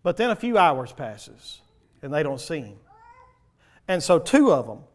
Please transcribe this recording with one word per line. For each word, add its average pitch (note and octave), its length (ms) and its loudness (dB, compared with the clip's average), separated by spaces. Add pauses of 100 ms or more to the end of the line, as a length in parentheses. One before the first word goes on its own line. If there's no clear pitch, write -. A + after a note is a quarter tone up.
But F3 160 -4
then A#3 120 -2
a G#3+ 60 -2
few A#3 220 -2
hours C#3 340 2
passes, A2 680 -18 (400)
and C#3 120 -10
they D3+ 100 -2
don't C#3 160 -6
see D#3 220 -8
him. G2+ 180 -18 (1080)
And F3+ 140 -2
so F3 160 4
two B3+ 340 4
of B2+ 140 2
them G#2+ 140 -14 (160)